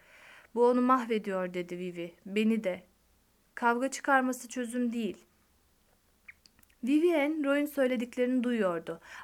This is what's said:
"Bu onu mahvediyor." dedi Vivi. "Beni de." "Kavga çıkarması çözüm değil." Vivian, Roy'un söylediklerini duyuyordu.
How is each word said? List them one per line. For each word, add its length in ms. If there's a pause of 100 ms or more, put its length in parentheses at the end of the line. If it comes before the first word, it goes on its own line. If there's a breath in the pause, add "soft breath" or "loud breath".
(560 loud breath)
"Bu 120
onu 140
mahvediyor." 720
dedi 240
Vivi. 360 (120)
"Beni 380
de." 200 (720)
"Kavga 360
çıkarması 560
çözüm 460
değil." 320 (1600)
Vivian, 600
Roy'un 220
söylediklerini 800
duyuyordu. 560 (240 loud breath)